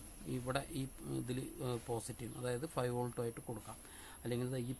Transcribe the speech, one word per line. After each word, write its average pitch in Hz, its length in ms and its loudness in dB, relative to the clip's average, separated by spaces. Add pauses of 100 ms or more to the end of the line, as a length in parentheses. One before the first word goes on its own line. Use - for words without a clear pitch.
(360)
ഇവിടെ 131 260 2 (180)
ഈ - 20 4 (400)
ഇതിൽ, 123 180 2 (260)
ഏ, 127 40 2 (180)
പോസിറ്റീവും, 117 520 -2
അതായത് 123 260 2 (100)
ഫൈവ് 123 220 4
വോൾട്ടുമായിട്ട് 120 500 2
കൊടുക്കാം. 110 300 -4 (460)
അല്ലെങ്കിൽ 123 260 4
ദാ 131 80 2
ഈ 123 220 2